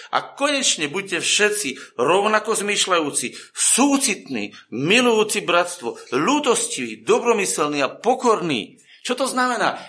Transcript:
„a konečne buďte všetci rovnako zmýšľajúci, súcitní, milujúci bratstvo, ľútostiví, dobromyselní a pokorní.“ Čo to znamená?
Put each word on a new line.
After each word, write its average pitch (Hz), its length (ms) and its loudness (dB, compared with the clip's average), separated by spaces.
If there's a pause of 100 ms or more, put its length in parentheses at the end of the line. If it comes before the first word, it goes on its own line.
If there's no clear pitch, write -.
(140)
„a - 240 -2
konečne 269 480 0
buďte 175 320 -4
všetci - 800 -2
rovnako 208 560 2
zmýšľajúci, 180 1040 -2
súcitní, 226 960 0 (160)
milujúci 214 720 2
bratstvo, 170 560 -2 (160)
ľútostiví, 156 880 0
dobromyselní 185 800 0
a 127 80 2
pokorní.“ 175 880 0 (240)
Čo - 160 -4
to 277 80 -2
znamená? 240 640 0